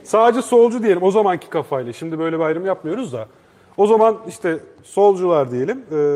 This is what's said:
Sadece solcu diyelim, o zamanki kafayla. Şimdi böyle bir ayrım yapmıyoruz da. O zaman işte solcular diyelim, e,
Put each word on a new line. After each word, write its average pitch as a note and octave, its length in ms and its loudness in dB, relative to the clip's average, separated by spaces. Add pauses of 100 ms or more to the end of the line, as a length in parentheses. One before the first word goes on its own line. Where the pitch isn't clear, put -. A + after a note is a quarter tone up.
Sadece A#3 380 2
solcu A#3+ 420 2
diyelim, F#3 200 2
o F#3+ 80 2
zamanki F#3+ 380 0
kafayla. C3 440 -6
Şimdi D#3+ 260 -10
böyle D#3+ 200 -4
bir E3 40 -2
ayrım D#3+ 220 -4
yapmıyoruz F#3 480 -6
da. A2 140 -12 (500)
O G3+ 100 4
zaman A3 300 4 (100)
işte E3+ 320 -6 (240)
solcular F3+ 680 2
diyelim, C#3 260 -4 (140)
e, D#3 60 -4 (180)